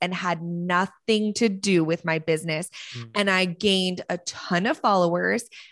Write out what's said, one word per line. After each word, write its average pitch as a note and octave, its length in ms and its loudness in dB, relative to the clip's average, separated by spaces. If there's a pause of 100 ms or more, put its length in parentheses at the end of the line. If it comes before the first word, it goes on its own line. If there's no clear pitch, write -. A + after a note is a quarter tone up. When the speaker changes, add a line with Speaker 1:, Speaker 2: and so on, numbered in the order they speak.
Speaker 1:
and F3+ 100 -2
had F3 300 -4
nothing F3+ 920 0
to A#3 140 2
do F#3+ 360 2
with E3 200 -2
my D#3+ 140 0
business. D#3+ 500 -2 (280)
Speaker 2:
Mm. A#2 180 -14
Speaker 1:
And G3+ 160 2
I F#3 140 4
gained F#3 680 0
a F3+ 80 -2
ton - 480 -4
of D#4 100 0
followers. F#3 680 2 (280)